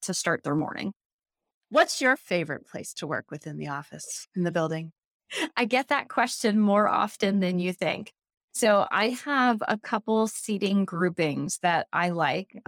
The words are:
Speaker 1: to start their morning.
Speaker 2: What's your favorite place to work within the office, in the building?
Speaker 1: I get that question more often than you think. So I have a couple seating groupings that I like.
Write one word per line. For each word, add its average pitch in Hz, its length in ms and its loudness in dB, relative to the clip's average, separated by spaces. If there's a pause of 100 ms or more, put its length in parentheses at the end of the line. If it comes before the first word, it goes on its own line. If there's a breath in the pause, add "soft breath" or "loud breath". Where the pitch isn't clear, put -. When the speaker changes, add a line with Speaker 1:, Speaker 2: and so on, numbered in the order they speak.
Speaker 1:
to 185 100 -6
start - 300 -2
their 143 120 -2
morning. - 380 -4 (760)
Speaker 2:
What's - 300 2
your 262 160 4
favorite 160 500 -4
place - 280 -12
to 160 140 -8
work 117 220 -6
within 151 280 -12
the 151 100 -8
office, 147 680 -12
in 180 80 0
the 170 100 0
building? 160 400 -2 (640 loud breath)
Speaker 1:
I 240 80 2
get 254 240 0
that 285 180 -2
question 214 540 0
more 208 260 6
often 202 540 0
than 180 180 0
you 180 140 -2
think. - 400 -4 (400)
So 208 360 4
I 214 200 2 (160)
have 254 420 2
a 220 100 0
couple 220 500 0
seating 196 580 0
groupings 165 760 -2
that 170 300 2
I 175 200 0
like. 165 560 -2